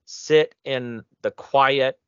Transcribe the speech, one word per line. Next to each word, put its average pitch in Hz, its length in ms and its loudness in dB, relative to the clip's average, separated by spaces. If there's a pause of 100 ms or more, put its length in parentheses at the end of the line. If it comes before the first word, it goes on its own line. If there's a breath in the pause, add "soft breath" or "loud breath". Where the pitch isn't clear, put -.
sit - 580 0
in 123 400 -8 (180)
the 104 100 -4
quiet, 135 760 0